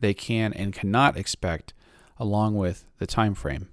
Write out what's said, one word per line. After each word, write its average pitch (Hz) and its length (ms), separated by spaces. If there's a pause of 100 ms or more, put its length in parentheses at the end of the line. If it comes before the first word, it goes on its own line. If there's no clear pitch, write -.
they 104 120
can 110 400
and 98 200
cannot 113 440
expect, - 560 (460)
along 107 380
with 90 280 (140)
the 95 80
time 107 280
frame. 85 380